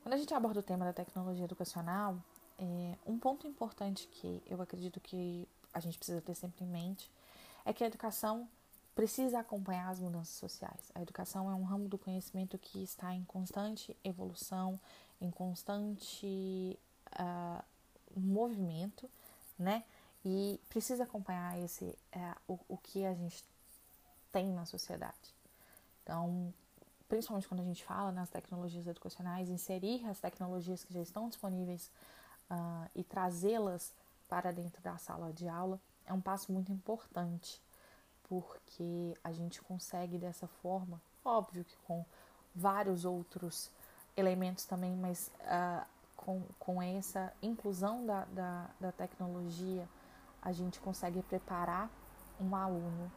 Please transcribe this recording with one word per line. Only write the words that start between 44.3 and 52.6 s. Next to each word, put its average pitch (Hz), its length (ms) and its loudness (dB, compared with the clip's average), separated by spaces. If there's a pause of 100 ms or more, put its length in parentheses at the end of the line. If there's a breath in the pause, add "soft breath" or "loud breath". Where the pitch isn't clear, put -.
também, 180 320 2
mas, 180 340 0 (140)
ah, 175 420 4 (300)
com, 185 260 0 (160)
com 180 220 2
essa 185 600 0
inclusão 214 640 2
da, 202 200 4
da, 180 440 -2 (120)
da 185 100 0
tecnologia, 180 960 -2 (540 loud breath)
a 185 120 0
gente 180 260 0
consegue 185 440 0
preparar 180 680 2 (480)
um 190 160 4
aluno 175 600 2